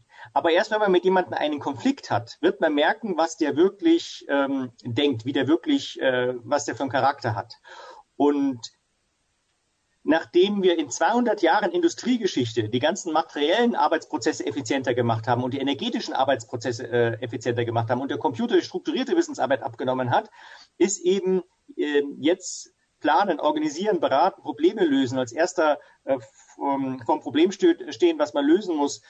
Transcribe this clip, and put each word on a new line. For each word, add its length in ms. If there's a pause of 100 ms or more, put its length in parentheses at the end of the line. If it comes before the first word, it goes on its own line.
(340)
Aber 180
erst 180
wenn 100
man 120
mit 140
jemandem 280
einen 260
Konflikt 520
hat, 300
wird 180
man 160
merken, 420
was 200
der 180
wirklich, 720
ähm, 440 (120)
denkt, 420
wie 60
der 160
wirklich, 540
äh, 320 (100)
was 220
der 100
für 80
einen 80
Charakter 420
hat. 220 (640)
Und 560 (1300)
nachdem 580
wir 160
in 140
zweihundert 500
Jahren 300
Industriegeschichte 1000
die 100
ganzen 340
materiellen 600
Arbeitsprozesse 720
effizienter 480
gemacht 340
haben 160
und 100
die 60
energetischen 540
Arbeitsprozesse, 720
äh, 340
effizienter 440
gemacht 240
haben 120
und 100
der 80
Computer 360
die 60
strukturierte 540
Wissensarbeit 480
abgenommen 480
hat, 180 (480)
ist 220
eben, 420 (340)
äh, 280 (160)
jetzt 540 (260)
planen, 400
organisieren, 600
beraten, 400
Probleme 420
lösen, 340
als 140
erster, 480 (240)
äh, 140 (380)
vom, 500
vom 160
Problem 320
stö-, 400
stehen, 260
was 140
man 120
lösen 300
muss. 340